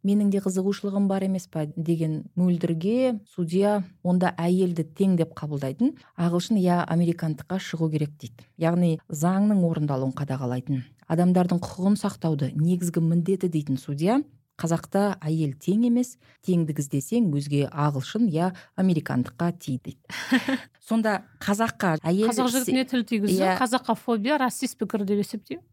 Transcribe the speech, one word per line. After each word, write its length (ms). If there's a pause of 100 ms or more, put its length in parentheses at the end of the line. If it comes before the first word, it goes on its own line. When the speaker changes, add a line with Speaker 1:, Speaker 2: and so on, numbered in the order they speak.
Speaker 1:
«Менің 260
де 80
қызығушылығым 720
бар 160
емес 240
па?» — 140 (120)
деген 600
Мөлдірге 880
судья: 560 (220)
«Онда 340
әйелді 460 (100)
тең 240
деп 160
қабылдайтын 640 (180)
ағылшын 480
я 240
американдыққа 720
шығу 320
керек», — 300
дейді. 340
Яғни 460 (100)
заңның 560
орындалуын 480
қадағалайтын, 680 (240)
адамдардың 500
құқығын 400
сақтауды 560
негізгі 480
міндеті 480
дейтін 320
судья, 400 (340)
«Қазақта 640
әйел 320
тең 320
емес, 300 (320)
теңдік 340
іздесең, 480
өзге 400
ағылшын 640
я 240 (240)
американдыққа 800
ти», — 260
дейді. 140 (320)
<laughs> 400 (160)
Сонда 380 (180)
қазаққа 540 (100)
әйел 240
Speaker 2:
Қазақ 220
жігітіне 340
тіл 180
тигізу, 380
Speaker 1:
Иә. 160
Speaker 2:
қазаққа 400
фобия, 400
расист 400
пікір 260
деп 140
есептеймін. 540